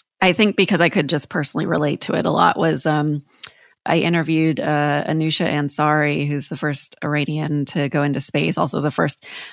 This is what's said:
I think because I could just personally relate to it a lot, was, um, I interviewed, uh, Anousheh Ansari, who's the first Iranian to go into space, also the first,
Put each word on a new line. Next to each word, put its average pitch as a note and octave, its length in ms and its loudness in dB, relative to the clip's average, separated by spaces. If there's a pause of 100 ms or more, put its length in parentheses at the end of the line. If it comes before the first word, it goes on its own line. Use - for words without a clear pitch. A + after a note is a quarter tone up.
(200)
I F#3 120 4
think G#3 240 2
because F#3 240 4
I F3 80 6
could D#3 200 0
just D3+ 200 -2
personally D#3+ 380 -2
relate D3+ 360 0
to - 120 -4
it E3 120 0
a E3+ 40 2
lot, E3+ 280 4
was, D#3+ 280 0
um, D3+ 360 0 (640)
I E3 140 2
interviewed, D#3+ 600 0
uh, D3 480 0
Anousheh D#3+ 420 0
Ansari, D3 760 0
who's C#3+ 220 -2
the - 80 -8
first C#3+ 480 -4
Iranian D3 640 -2
to C#3+ 220 -2
go D3 140 0
into C#3+ 160 0
space, D#3 400 0
also D#3+ 220 0
the C#3+ 100 0
first, - 340 -2 (280)